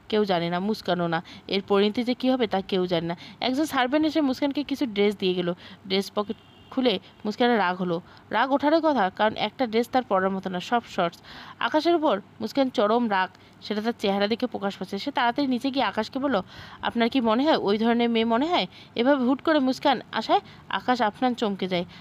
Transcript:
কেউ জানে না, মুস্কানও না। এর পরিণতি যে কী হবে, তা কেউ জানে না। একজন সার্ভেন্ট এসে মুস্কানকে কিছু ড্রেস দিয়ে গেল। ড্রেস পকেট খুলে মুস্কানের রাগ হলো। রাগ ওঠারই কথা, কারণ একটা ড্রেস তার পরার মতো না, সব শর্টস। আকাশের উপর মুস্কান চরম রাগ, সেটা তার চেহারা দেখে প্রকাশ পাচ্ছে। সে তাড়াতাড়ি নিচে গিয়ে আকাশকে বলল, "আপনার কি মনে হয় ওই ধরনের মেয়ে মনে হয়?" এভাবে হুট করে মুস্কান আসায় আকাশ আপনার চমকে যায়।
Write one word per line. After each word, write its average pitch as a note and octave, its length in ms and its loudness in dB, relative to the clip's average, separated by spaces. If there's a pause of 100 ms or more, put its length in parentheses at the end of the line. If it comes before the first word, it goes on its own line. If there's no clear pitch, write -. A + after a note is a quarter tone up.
কেউ G#3+ 160 2
জানে E3+ 240 0
না, F3 100 -2
মুস্কানও F3+ 480 -2
না। E3 160 -2 (240)
এর G3 200 -2
পরিণতি G3+ 360 2
যে B3 100 0
কী B3+ 160 -2
হবে, B3+ 180 2
তা F#3+ 140 0
কেউ F#3 260 -2
জানে E3 200 0
না। E3+ 80 -4 (260)
একজন C4 240 0
সার্ভেন্ট C#4+ 420 2
এসে D4+ 140 0
মুস্কানকে C#4 420 -2
কিছু C#4 220 -4
ড্রেস G3+ 320 0
দিয়ে F#3 160 0
গেল। F3 200 -2 (340)
ড্রেস F#3+ 280 -2
পকেট G#3 220 -4 (340)
খুলে A#3+ 280 0 (260)
মুস্কানের A#3+ 320 2
রাগ F3+ 200 2
হলো। F3+ 240 -2 (280)
রাগ B3+ 220 2
ওঠারই D4 320 4
কথা, B3+ 260 2
কারণ G#3+ 260 0
একটা - 320 -2
ড্রেস A3+ 240 0
তার B3+ 120 2
পরার F#3+ 260 2
মতো F#3+ 200 -4
না, F3+ 100 -4
সব A#3 300 -2
শর্টস। F3 300 -2 (400)
আকাশের D#4 360 2
উপর C#4 260 2 (200)
মুস্কান B3+ 280 0
চরম A3+ 420 2
রাগ, F#3 180 0 (320)
সেটা G#3 200 -6
তার A#3 180 -2
চেহারা G3+ 280 0
দেখে A#3 200 -2
প্রকাশ G3+ 300 -6
পাচ্ছে। G3 200 -8
সে C#4 140 -6
তাড়াতাড়ি C#4+ 360 0
নিচে C4 240 -2
গিয়ে B3+ 140 0
আকাশকে G#3+ 340 -4
বলল, B3+ 220 0 (400)
"আপনার A#3 280 0
কি C4+ 120 0
মনে A#3 220 2
হয় D4+ 140 4
ওই G3 200 2
ধরনের A#3 320 2
মেয়ে A3+ 160 2
মনে A#3 220 2
হয়?" C#4 200 0 (280)
এভাবে B3+ 300 2
হুট C4 160 0
করে D#4 180 2
মুস্কান C4 420 0 (100)
আসায় D4+ 280 2 (300)
আকাশ A#3+ 320 0
আপনার A#3+ 320 0
চমকে G3+ 340 -2
যায়। F3 180 0 (160)